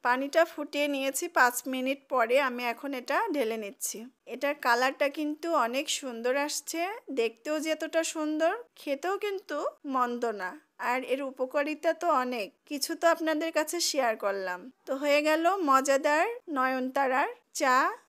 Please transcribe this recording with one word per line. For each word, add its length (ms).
পানিটা 360
ফুটিয়ে 420
নিয়েছি 300
পাঁচ 180
মিনিট 280
পরে, 240
আমি 140
এখন 180
এটা 180
ঢেলে 300
নিচ্ছি। 340
এটার 200
কালারটা 400
কিন্তু 300
অনেক 200
সুন্দর 340
আসছে, 340
দেখতেও 360
যতটা 360
সুন্দর, 380
খেতেও 340
কিন্তু 340
মন্দ 280
না। 100
আর 80
এর 80
উপকারিতা 600
তো 40
অনেক, 240
কিছু 200
তো 140
আপনাদের 440
কাছে 180
শেয়ার 240
করলাম। 360
তো 60
হয়ে 260
গেল 160
মজাদার 580
নয়নতারার 720
চা। 160